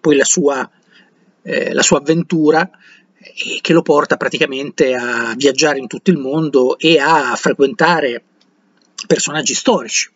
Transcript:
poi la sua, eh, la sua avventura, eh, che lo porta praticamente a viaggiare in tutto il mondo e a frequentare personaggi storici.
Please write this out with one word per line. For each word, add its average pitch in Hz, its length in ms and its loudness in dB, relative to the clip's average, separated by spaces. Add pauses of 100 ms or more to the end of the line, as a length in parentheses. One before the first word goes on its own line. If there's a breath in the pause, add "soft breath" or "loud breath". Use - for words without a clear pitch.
poi 151 160 4
la 135 80 2
sua, 143 440 0 (720 soft breath)
eh, - 300 -6
la - 100 0
sua 160 160 2
avventura, 160 680 2 (500 soft breath)
eh, - 420 -12
che - 120 -2
lo - 100 4
porta 147 340 2
praticamente 135 760 -2
a 117 420 -4
viaggiare 139 420 2
in 131 80 -10
tutto - 240 -4
il 165 80 2
mondo 139 580 0
e 160 220 4
a 156 380 2
frequentare 135 880 0 (840)
personaggi 151 480 -2
storici. 131 600 -2